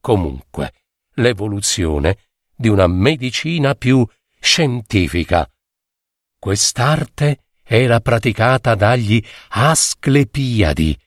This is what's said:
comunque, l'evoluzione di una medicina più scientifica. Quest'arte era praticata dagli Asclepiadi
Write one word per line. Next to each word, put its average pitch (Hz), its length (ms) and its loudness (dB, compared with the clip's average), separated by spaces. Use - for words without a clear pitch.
comunque, 76 720 -4
l'evoluzione 101 1040 -4
di - 140 -6
una 98 220 2
medicina 135 880 -2
più 127 280 2
scientifica. 90 1080 -2
Quest'arte 143 1080 -2
era 117 380 2
praticata 120 760 2
dagli 110 500 2
Asclepiadi 120 1600 0